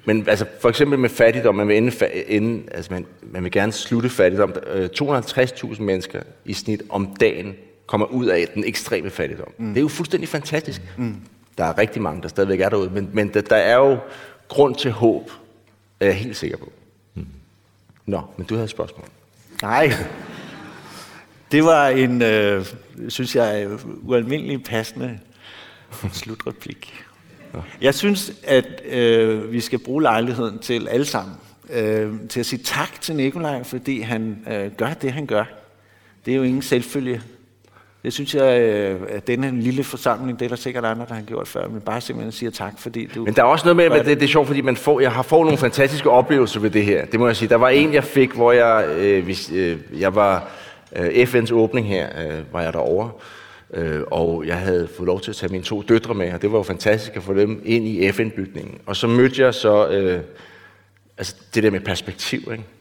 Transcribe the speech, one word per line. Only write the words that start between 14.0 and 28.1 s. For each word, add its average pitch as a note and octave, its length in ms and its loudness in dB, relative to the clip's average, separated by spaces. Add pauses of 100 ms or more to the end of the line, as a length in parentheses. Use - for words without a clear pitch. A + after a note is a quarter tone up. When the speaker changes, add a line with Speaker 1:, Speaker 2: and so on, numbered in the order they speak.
Speaker 1:
grund C#3 260 4
til B2+ 160 -2
håb, G#2+ 400 0 (680)
er G2+ 60 4
jeg F#2+ 80 4
helt G#2+ 220 -8
sikker - 200 -8
på. - 160 -20 (420)
Speaker 3:
Mm. - 120 -12 (800)
Speaker 1:
Nå, F#2+ 140 -4 (160)
men F#2 100 -12
du A2 80 -6
havde A2+ 100 -2
et G#2+ 60 -8
spørgsmål. - 360 -10 (560)
Speaker 2:
Nej. B2+ 300 2 (1600)
Det D3+ 120 6
var D3+ 240 6
en, B2+ 340 2
øh, G#2 420 4 (440)
synes B2+ 280 -4
jeg, G#2+ 300 0 (360)
ualmindelig B2+ 640 -2
passende A#2 540 -6 (960)
slutreplik. - 880 -14 (520)
Speaker 1:
Ja. - 40 -12 (240)
Speaker 2:
Jeg C#3 120 4
synes, G3+ 380 -2 (120)